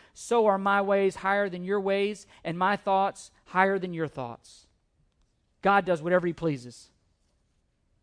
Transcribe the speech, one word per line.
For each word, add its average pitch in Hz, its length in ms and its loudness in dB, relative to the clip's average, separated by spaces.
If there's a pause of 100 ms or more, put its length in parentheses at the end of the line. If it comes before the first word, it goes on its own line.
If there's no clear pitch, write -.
(140)
so 233 320 0
are 196 140 4
my 196 220 2
ways 196 340 2
higher 202 340 0
than 180 140 -10
your 196 160 -2
ways, 202 480 -2 (160)
and 170 160 -6
my 196 160 2
thoughts 196 560 -2 (140)
higher 190 340 2
than 180 160 -6
your 160 120 -4
thoughts." - 600 -14 (960)
God 196 240 4
does 170 180 0
whatever 180 240 2
he 165 60 -2
pleases. 131 580 -6 (1120)